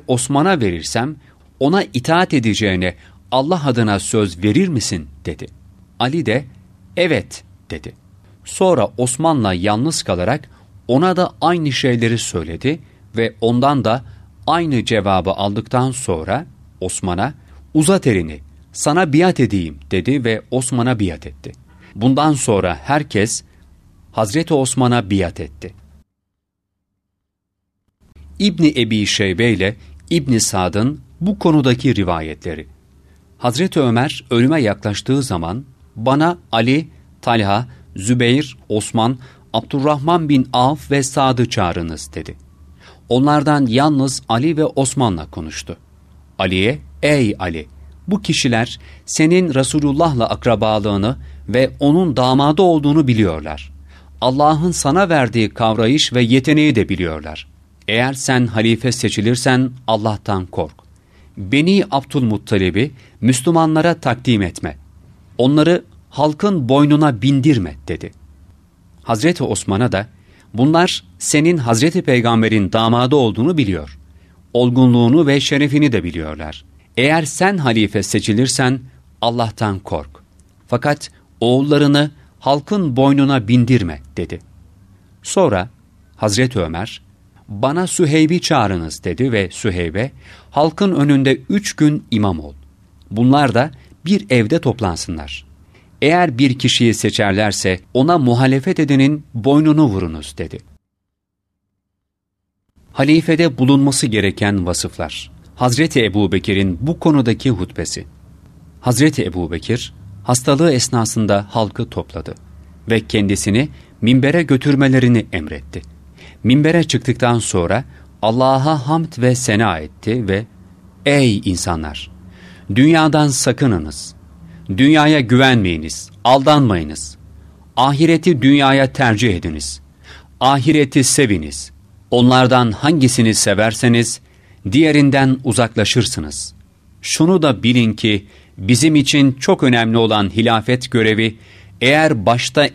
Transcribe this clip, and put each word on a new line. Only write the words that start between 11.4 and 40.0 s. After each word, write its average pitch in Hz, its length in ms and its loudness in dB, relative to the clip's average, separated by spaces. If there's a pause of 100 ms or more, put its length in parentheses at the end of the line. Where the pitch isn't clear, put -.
aynı 156 320 0
şeyleri 117 460 0
söyledi 82 600 -6 (360)
ve 113 240 -2
ondan 123 440 0
da 117 200 -2 (420)
aynı 147 380 0
cevabı 95 460 0
aldıktan 110 600 -4
sonra 98 560 -6 (340)
Osman'a, 92 540 -6 (400)
"Uzat 156 320 2
elini, 85 340 -2 (320)
sana 170 400 -2
biat 170 280 4
edeyim." 87 380 -2 (120)
dedi 120 340 -2
ve 113 260 -2
Osman'a 123 500 -2
biat 82 260 -6
etti. - 260 -18 (420)
Bundan 135 380 2
sonra 92 500 -2
herkes 135 600 -2 (720)
Hazreti 139 420 -2
Osman'a 123 560 0
biat 95 300 -2
etti. 82 340 -16 (2750)
İbni 160 420 2
Ebi 110 260 0
Şeybe 107 460 0
ile 95 240 -2 (340)
İbni 135 300 0
Sa'd'ın 104 600 -2 (200)
bu 196 180 -2
konudaki 131 580 2
rivayetleri. 80 680 -6 (720)
Hazreti 151 420 -2
Ömer 120 500 -2
ölüme 131 320 2
yaklaştığı 107 600 -4
zaman, 98 420 -6 (320)
"Bana 143 420 0 (140)
Ali, 131 360 0 (340)
Talha, 113 460 0 (280)
Zübeyir, 123 600 0 (120)
Osman, 110 500 -2 (340)
Abdurrahman 147 760 -2